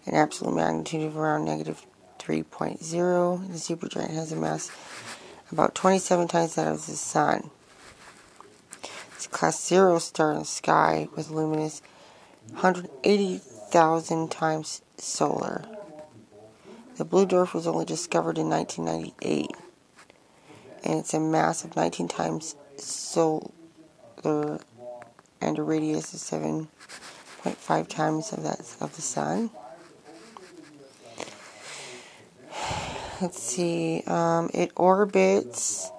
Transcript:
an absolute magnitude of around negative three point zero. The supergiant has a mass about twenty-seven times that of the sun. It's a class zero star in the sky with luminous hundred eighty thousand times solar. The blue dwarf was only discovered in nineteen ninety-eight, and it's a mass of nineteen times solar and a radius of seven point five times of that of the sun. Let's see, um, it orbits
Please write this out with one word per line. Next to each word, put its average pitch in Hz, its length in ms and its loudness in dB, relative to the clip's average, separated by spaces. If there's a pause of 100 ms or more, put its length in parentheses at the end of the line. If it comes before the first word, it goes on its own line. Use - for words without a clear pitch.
an - 80 -2
absolute 156 400 2
magnitude 160 480 0
of 156 140 -4
around 156 280 0
negative 156 400 -4 (340)
three - 240 -2
point - 420 -6
zero. 175 640 2
The 170 100 -8
supergiant - 520 -6
has 160 220 -6
a 160 40 -4
mass 156 340 -2 (800)
about - 240 6
twenty-seven 185 540 4
times 165 260 2
that 156 140 2
of 156 180 -2
the 156 60 -10
sun. - 580 0 (1600)
It's - 120 -10
a - 20 -16
class - 360 0
zero 180 340 6
star 156 340 2
in 151 60 0
the 156 60 -4
sky 156 720 4
with 156 140 -8
luminous 156 520 -2 (720)
hundred 180 340 2 (160)
eighty 196 340 4
thousand 160 920 2
times 156 520 -2 (140)
solar. - 680 -2 (1300)
The 165 80 -4
blue 185 220 6
dwarf 180 280 4
was 170 120 -2
only 165 180 0
discovered 165 540 0
in 160 100 0
nineteen 165 360 -2
ninety-eight, - 680 -2 (1300)
and 160 160 0
it's - 160 -4
a 156 60 2
mass 160 440 2
of 165 120 -8
nineteen 170 320 0
times 160 480 -4 (200)
solar - 720 -2 (1900)
and 156 180 0
a 151 40 -2
radius 156 520 -2
of 160 60 -12
seven 156 480 -4 (760)
point - 140 -4
five 160 320 -2
times 156 440 -2
of 160 100 -8
that - 180 -4 (200)
of 151 160 -8
the 156 60 -12
sun. 175 480 -2 (3750)
Let's 175 200 -4
see, 170 640 -2
um, 170 460 2
it 175 240 0
orbits 190 1200 4